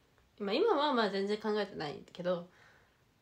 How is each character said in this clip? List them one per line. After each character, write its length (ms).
今、 140
今 240
は 180
ま 100
あ 60
全 160
然 120
考 220
え 60
て 100
な 120
い 140
け 100
ど、 260